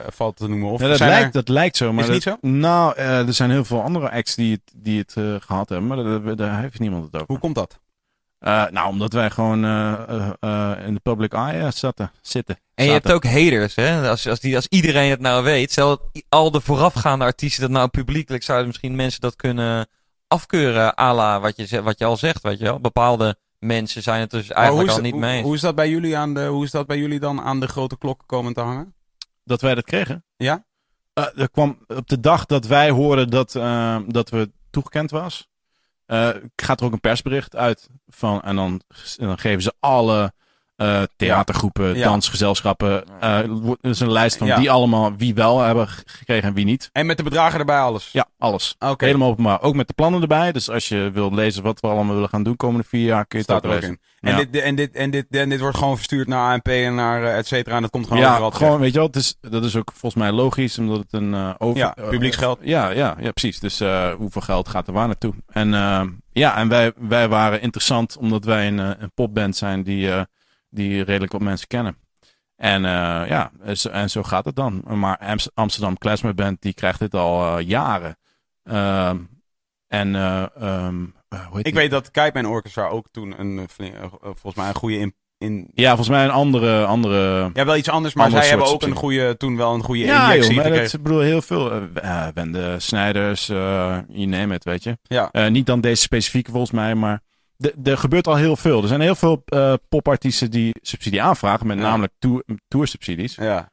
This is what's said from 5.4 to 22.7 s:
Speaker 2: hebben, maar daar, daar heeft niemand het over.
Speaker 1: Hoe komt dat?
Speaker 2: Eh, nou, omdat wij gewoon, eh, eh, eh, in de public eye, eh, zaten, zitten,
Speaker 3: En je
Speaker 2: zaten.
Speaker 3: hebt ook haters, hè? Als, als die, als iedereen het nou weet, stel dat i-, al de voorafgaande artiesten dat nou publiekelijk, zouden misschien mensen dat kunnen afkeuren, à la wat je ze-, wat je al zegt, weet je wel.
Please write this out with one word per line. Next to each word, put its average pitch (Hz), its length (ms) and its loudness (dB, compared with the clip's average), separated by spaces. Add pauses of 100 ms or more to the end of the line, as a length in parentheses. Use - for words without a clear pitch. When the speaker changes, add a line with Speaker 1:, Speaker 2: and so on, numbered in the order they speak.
Speaker 2:
hebben, 95 180 -4
maar 113 360 -2
daar, 110 120 -4
daar 104 260 -4
heeft 131 180 -10
niemand 95 260 -4
het 76 80 -18
over. 78 140 -8
Speaker 1:
Hoe 135 120 -6
komt 160 160 -4
dat? 98 240 -8 (600)
Speaker 2:
Eh, 104 320 2
nou, 90 180 -2
omdat 101 240 -4
wij 113 160 0
gewoon, 110 340 0
eh, 107 300 0 (140)
eh, 104 220 -6 (100)
eh, 104 480 -4
in 107 60 -4
de 101 60 -4
public 110 340 -2
eye, 139 320 -4
eh, 139 60 -2
zaten, 120 400 -6 (100)
zitten, - 340 -6 (180)
Speaker 3:
En 131 120 0
je 147 60 6
Speaker 2:
zaten. 147 200 4
Speaker 3:
hebt 175 160 4
ook 117 60 2
haters, 127 420 4
hè? 143 340 2
Als, 113 180 0
als 117 120 -2
die, 131 160 -2
als 123 120 0
iedereen 151 420 4
het 135 100 0
nou 127 240 2
weet, 143 280 2
stel 143 160 2
dat 143 140 2 (160)
i-, - 120 -16
al 160 220 6
de 147 100 2
voorafgaande 135 640 2
artiesten 127 360 -2
dat 127 100 0
nou 127 160 2
publiekelijk, 131 560 -4
zouden 123 240 0
misschien 127 280 -8
mensen 131 260 -4
dat 123 140 -4
kunnen 117 520 -2 (400)
afkeuren, 131 720 2
à 123 140 4
la 107 260 2
wat 104 180 -2
je 107 80 -8
ze-, 104 160 -2
wat 107 180 -2
je 113 60 0
al 117 120 2
zegt, 160 260 -2
weet 101 140 -4
je 110 60 -8
wel. 110 160 -2